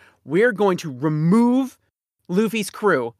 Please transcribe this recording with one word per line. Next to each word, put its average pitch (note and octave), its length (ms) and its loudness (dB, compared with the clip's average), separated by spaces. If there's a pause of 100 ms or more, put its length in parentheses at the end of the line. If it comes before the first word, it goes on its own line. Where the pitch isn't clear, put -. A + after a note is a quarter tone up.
(260)
"We're G3 260 2
going F#3+ 260 0
to E3 140 -10
remove F3+ 840 0 (500)
Luffy's G#3 440 -2
crew C#3 480 -2